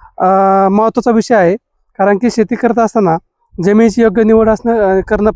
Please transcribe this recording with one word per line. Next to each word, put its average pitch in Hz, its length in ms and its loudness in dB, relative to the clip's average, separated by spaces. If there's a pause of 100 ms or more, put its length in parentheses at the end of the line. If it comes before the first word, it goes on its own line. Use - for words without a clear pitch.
(180)
अ, 190 520 2
महत्त्वाचा 220 420 0
विषय 226 240 0
आहे, 185 200 2 (440)
कारण 202 180 0
की 233 140 -2
शेती 226 240 -2
करत 226 240 -2
असताना 202 380 -2 (460)
जमिनीची 214 380 2
योग्य 220 220 0
निवड 220 260 2
असणं, 214 480 -2
अ, 190 40 -2
करणं 208 340 -2